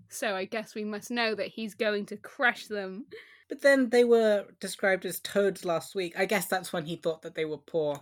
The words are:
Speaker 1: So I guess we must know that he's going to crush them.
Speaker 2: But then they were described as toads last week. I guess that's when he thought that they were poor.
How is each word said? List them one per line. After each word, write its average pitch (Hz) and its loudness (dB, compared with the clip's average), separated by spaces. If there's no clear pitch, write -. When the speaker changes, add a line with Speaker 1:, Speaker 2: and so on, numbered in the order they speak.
Speaker 1:
So 214 -4
I 190 -4
guess 214 -8
we 214 -6
must 208 -8
know 233 0
that 196 -4
he's 220 -10
going 208 -2
to 214 -12
crush - -2
them. 202 -8
Speaker 2:
But 285 -6
then 269 6
they 240 6
were 220 6
described 190 0
as 180 -6
toads 202 0
last 165 -2
week. 180 -4
I 196 2
guess 190 0
that's 185 -2
when 175 -4
he 165 -6
thought 160 -4
that 170 -14
they 160 -2
were 151 -4
poor. 156 -2